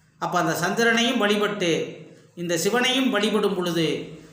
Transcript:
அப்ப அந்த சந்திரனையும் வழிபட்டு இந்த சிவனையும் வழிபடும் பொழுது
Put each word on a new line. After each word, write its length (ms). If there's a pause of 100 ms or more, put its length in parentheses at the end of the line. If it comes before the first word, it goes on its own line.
(180)
அப்ப 200
அந்த 160
சந்திரனையும் 640
வழிபட்டு 840 (300)
இந்த 240
சிவனையும் 520
வழிபடும் 440
பொழுது 640 (140)